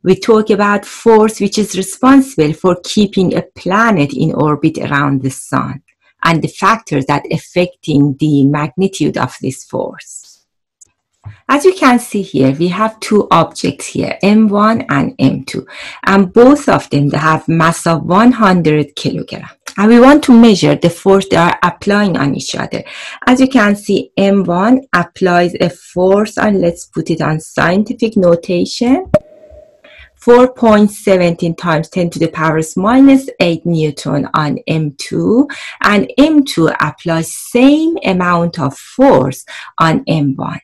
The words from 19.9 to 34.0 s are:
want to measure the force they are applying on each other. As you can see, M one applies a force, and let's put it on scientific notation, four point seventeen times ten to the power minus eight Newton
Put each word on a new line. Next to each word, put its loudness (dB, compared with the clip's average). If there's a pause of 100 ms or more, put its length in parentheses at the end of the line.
want 6
to 6
measure 4
the 0
force 0
they -2
are 0
applying -2
on -2
each -10
other. -8 (420)
As 2
you 4
can 2
see, -4
M 2
one 0 (120)
applies 0
a -2
force, -2
and 0
let's -4
put -8
it -2
on -2
scientific -2
notation, 0 (1040)
four 4
point 4
seventeen 0
times -4
ten -4
to -10
the 0
power -2 (160)
minus 4 (100)
eight -2
Newton -2